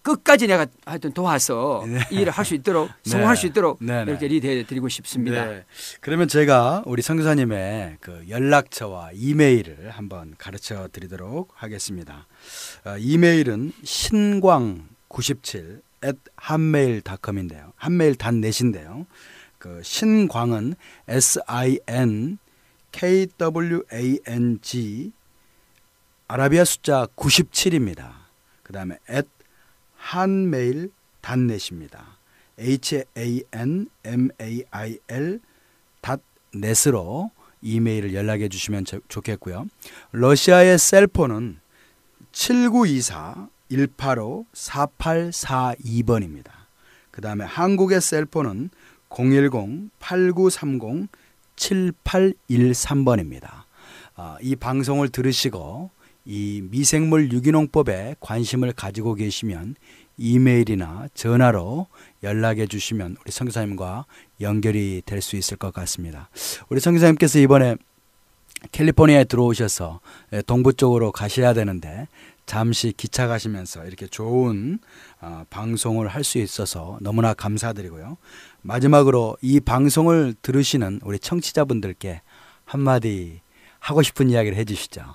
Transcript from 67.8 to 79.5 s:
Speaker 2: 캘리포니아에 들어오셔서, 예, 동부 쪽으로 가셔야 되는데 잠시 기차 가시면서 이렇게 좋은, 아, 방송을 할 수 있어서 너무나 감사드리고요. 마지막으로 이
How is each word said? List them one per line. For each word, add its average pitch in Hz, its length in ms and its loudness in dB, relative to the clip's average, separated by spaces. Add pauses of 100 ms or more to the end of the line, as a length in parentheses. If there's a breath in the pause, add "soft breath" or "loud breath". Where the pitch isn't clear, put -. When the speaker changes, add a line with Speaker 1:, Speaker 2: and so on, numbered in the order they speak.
Speaker 2:
캘리포니아에 151 520 8
들어오셔서, 113 800 0 (320 loud breath)
예, 104 100 -4
동부 123 300 4
쪽으로 120 380 2
가셔야 123 420 0
되는데 98 540 -4 (380 loud breath)
잠시 113 500 -2
기차 - 300 -4
가시면서 101 640 -6
이렇게 92 180 -16
좋은, 120 720 -2 (440 loud breath)
아, 82 280 -14
방송을 110 600 -4
할 143 140 -6
수 - 140 -2
있어서 98 640 -6
너무나 107 320 2
감사드리고요. 104 840 -8 (440 loud breath)
마지막으로 127 800 4
이 135 180 4